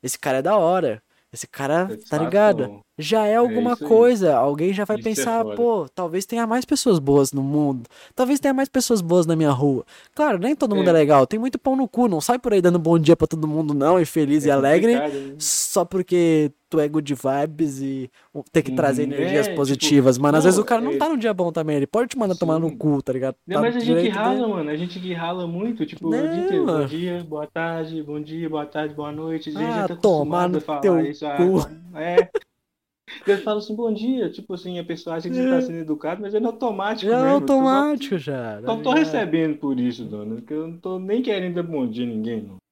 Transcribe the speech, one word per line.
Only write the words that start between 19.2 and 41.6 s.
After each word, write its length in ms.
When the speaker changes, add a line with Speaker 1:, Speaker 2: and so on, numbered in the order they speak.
Speaker 2:
É, 40
tipo, 80
Speaker 1:
positivas. 600
Mano, 200
às 60
Speaker 2:
não, 60
Speaker 1:
vezes 100
o 60
cara 160
não 100
Speaker 2:
é 60
Speaker 1:
tá 120
no 80
dia 160
bom 180
também. 260
Ele 100
pode 220
te 80
mandar 180
tomar 240
no 100
Speaker 2:
Sim. 80
Speaker 1:
cu, 240
tá 120
ligado? 220
Speaker 2:
Não, 120
Speaker 1:
Tá 40
Speaker 2:
mas 140
a 40
gente 80
Speaker 1:
direito 280
Speaker 2:
rala, 200
Speaker 1:
dele. 120
Speaker 2:
mano. 220
A 80
gente 240
que 120
rala 340
muito. 380
Tipo, 220
o 40
dia 120
Speaker 1:
Não, 220
Speaker 2:
inteiro, 200
"Bom 60
Speaker 1:
mano. 160
Speaker 2:
dia, 420
boa 180
tarde, 560
bom 180
dia, 280
boa 160
tarde, 300
boa 160
noite." 380
A 20
gente 120
Speaker 1:
Ah, 120
Speaker 2:
já 140
tá 80
Speaker 1:
tomar 480
Speaker 2:
acostumado 80
Speaker 1:
no 40
Speaker 2:
a 40
falar 200
Speaker 1:
teu 240
Speaker 2:
isso. 200
Ah, 120
Speaker 1:
cu. 600
Speaker 2:
é. 320
Eu 160
falo 160
assim, 160
"Bom 180
dia." 380
Tipo 240
assim, 240
a 40
pessoa 320
acha 140
que 60
você 120
tá 100
Speaker 1:
É. 40
Speaker 2:
sendo 160
educado, 440
mas 120
é 60
no 80
automático 640
Speaker 1:
É 40
Speaker 2:
mesmo. 140
Eu 120
tô 60
só 60
Speaker 1:
automático 640
já, 440
tá 60
Speaker 2:
só 100
tô 160
Speaker 1:
ligado? 40
Speaker 2:
recebendo 600
por 220
isso, 240
dona. 320
Porque 180
eu 140
não 100
tô 220
nem 220
querendo 340
dar 80